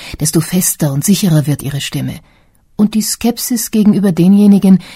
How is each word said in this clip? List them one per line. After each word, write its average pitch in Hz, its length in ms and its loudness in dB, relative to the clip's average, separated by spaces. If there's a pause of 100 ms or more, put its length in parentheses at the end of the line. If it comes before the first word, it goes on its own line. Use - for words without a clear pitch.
(200)
desto 156 220 -2
fester 165 500 -2
und 139 140 -4
sicherer 160 400 2
wird 143 160 -4
ihre 143 200 -8
Stimme. 131 380 -8 (560)
Und 214 200 0
die 214 80 -2
Skepsis - 680 -6
gegenüber 208 420 2
denjenigen, 190 680 4 (160)